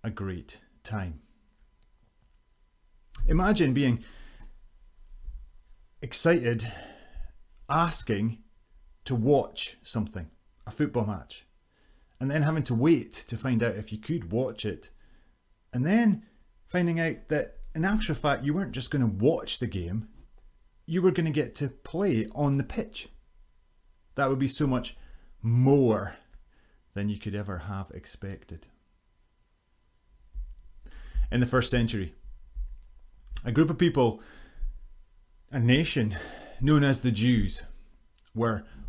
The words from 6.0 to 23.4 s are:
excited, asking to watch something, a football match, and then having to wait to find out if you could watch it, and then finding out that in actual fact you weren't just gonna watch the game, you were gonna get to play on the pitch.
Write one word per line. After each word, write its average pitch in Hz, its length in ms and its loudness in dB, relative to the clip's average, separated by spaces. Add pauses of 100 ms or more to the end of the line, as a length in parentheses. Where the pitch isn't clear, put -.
excited, 120 640 2 (1040)
asking 120 760 0 (600)
to 131 100 -4
watch 127 680 2
something, 92 480 -6 (340)
a 101 60 -12
football 123 340 -2
match, - 400 -10 (760)
and 135 100 -2
then 156 100 2
having 156 220 0
to 123 100 -2
wait 131 380 4
to - 240 -10
find 117 260 0
out 110 140 0
if 104 160 -10
you 107 60 -8
could 107 340 -6
watch 120 320 -4
it, 98 280 -8 (840)
and 127 120 0
then 214 400 4 (400)
finding 170 360 0
out - 260 -4
that - 320 -2 (160)
in 160 80 0
actual 196 320 2
fact 139 300 0
you 147 80 2
weren't 190 180 -2
just 131 200 -6
gonna 135 140 2
watch 110 540 2
the 120 80 -4
game, 95 400 -4 (800)
you 170 160 -2
were 180 100 6
gonna 165 180 0
get 151 240 -2
to 143 140 -4
play 156 600 -2
on 139 300 0
the 139 60 0
pitch. - 460 -8 (1080)